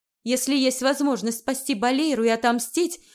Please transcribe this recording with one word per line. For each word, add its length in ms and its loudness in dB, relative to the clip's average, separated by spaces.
Если 320 0
есть 260 2
возможность 580 0
спасти 360 -4
Балейру 480 0
и 60 4
отомстить, 720 0